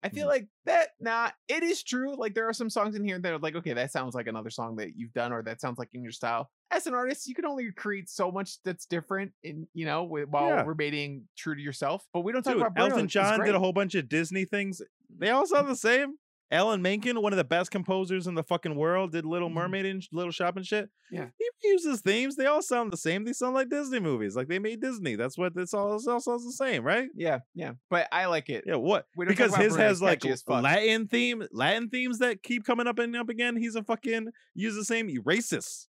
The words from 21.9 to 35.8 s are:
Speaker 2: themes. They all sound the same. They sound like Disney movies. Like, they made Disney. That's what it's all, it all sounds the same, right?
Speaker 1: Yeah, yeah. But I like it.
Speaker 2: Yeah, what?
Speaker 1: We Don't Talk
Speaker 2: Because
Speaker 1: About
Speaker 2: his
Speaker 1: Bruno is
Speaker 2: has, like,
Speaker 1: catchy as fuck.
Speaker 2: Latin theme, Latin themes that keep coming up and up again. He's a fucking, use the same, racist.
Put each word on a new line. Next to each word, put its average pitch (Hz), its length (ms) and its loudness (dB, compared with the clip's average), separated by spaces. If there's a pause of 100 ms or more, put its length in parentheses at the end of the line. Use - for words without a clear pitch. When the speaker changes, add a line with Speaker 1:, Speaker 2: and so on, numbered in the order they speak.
Speaker 2:
themes. 254 360 2
They 269 80 2
all 294 160 4
sound 240 300 0
the 170 60 -4
same. 175 280 0
They 233 80 -4
sound 254 200 -2
like 262 160 2
Disney 269 300 -2
movies. 113 360 0
Like, 127 120 -2
they 180 120 0
made 220 220 -4
Disney. 208 340 -2
That's 120 220 -2
what 180 200 0
it's 180 160 -4
all, 202 220 2
it 226 120 -4
all 240 140 2
sounds 240 240 -2
the 240 80 -10
same, 233 300 0
right? 220 320 2
Speaker 1:
Yeah, 156 240 0 (140)
yeah. 147 200 -8 (160)
But 175 240 2
I 139 120 2
like 165 240 -2
it. 123 160 -4
Speaker 2:
Yeah, 165 100 -2
what? 156 300 2 (100)
Speaker 1:
We 175 100 -2
Don't 190 80 4
Talk 185 40 2
Speaker 2:
Because 226 160 6
Speaker 1:
About 196 100 6
Speaker 2:
his 214 100 6
Speaker 1:
Bruno 165 120 6
is 214 60 8
Speaker 2:
has, 180 100 0
like, 180 200 4
Speaker 1:
catchy 135 120 0
as 123 80 -6
fuck. 123 220 0
Speaker 2:
Latin 214 440 4
theme, 240 440 0
Latin 196 380 2
themes 254 300 -2
that 240 240 0
keep 240 220 -2
coming 240 220 2
up 240 120 -2
and 233 160 -2
up 240 140 -4
again. 240 280 0
He's 226 180 -2
a 220 80 -4
fucking, 226 460 -2 (240)
use 208 220 -2
the 214 100 -4
same, 226 240 0 (140)
racist. 160 640 0 (120)